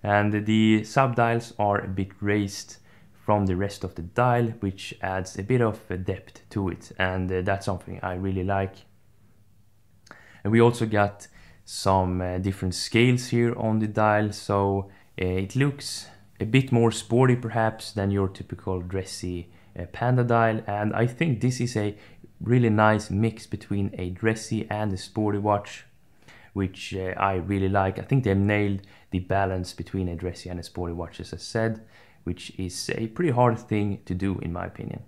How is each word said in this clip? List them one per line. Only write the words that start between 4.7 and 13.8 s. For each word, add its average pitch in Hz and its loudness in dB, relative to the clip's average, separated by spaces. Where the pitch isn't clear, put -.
adds 92 -4
a 98 -6
bit 120 2
of, 107 0
uh, 92 -2
depth - -8
to 98 -2
it, - -10
and, 92 0
uh, 92 0
that's 95 -2
something 92 -6
I 92 -4
really 95 -2
like. 98 0
And 107 0
we 117 8
also 120 6
got 104 0
some, 92 0
uh, 90 -4
different 95 -2
scales 123 2
here 117 2
on 110 0
the 107 0